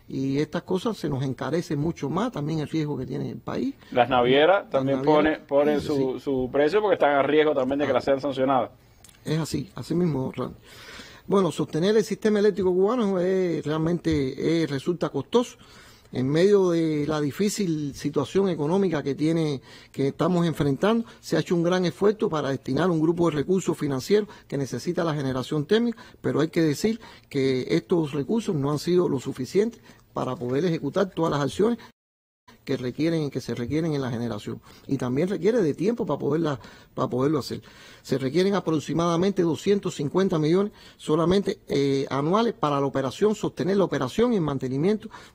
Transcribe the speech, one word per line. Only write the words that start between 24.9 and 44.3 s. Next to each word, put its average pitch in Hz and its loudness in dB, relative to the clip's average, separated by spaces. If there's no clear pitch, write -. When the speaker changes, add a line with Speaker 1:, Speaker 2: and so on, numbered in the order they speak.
Speaker 1:
la 165 0
generación 139 -2
térmica, 226 0
pero 131 0
hay 156 2
que 165 0
decir 165 0
que 131 0
estos 165 0
recursos 190 -2
no 139 0
han 151 -2
sido 175 2
lo 143 -2
suficiente 175 -2
para 127 -4
poder 127 -2
ejecutar 165 -2
todas 160 -2
las 143 0
acciones 208 0
que 135 -4
requieren, 147 -2
que 127 -6
se - -6
requieren 143 -2
en 143 -2
la 127 -4
generación, 117 -6
y 135 -2
también 135 0
requiere 202 2
de 147 2
tiempo 233 -2
para 151 -2
poderla, 151 -2
para 127 -2
poderlo 135 0
hacer. 113 -6
Se - -2
requieren 175 0
aproximadamente 170 0
doscientos 180 0
cincuenta 180 0
millones 180 2
solamente, 175 2
eh, 139 0
anuales 185 0
para 147 0
la 139 2
operación, 135 0
sostener 175 -2
la 190 4
operación 151 0